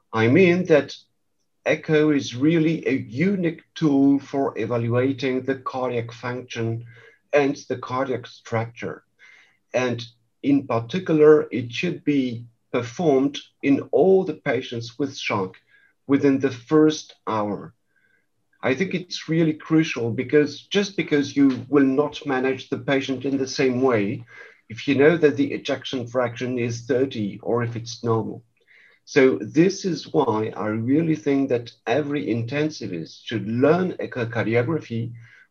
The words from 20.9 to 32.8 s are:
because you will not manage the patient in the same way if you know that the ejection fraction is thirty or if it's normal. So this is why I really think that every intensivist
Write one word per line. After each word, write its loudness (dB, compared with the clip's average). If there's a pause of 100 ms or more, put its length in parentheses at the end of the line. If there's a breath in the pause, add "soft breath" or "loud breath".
because -2
you 2
will 6
not 0
manage -2
the -4
patient -2
in -2
the -4
same 0
way 2 (460 loud breath)
if -14
you 2
know 6
that 4
the 0
ejection -6
fraction -4
is -4
thirty -2
or -2
if -6
it's -10
normal. -2 (640 soft breath)
So 4
this 2
is -6
why 0
I -6
really 0
think 0
that -2 (140)
every -2
intensivist -4